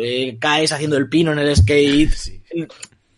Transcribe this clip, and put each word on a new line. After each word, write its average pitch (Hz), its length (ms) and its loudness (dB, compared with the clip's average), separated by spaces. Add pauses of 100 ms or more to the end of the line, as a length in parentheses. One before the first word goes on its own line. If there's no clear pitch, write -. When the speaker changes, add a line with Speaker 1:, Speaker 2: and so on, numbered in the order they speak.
Speaker 1:
eh, 123 360 -4
caes 151 320 0
haciendo 151 260 -2
el 135 120 -2
pino 160 220 2
en 151 80 -2
el 143 160 0
Skate. 143 560 4
Speaker 2:
<laughs> - 20 6
Sí. - 280 -10 (760)